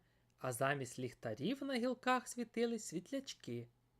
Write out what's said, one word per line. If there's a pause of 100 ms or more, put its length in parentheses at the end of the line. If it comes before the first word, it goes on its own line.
(380)
а
замість
ліхтарів
на
гілках
світили
світлячки. (320)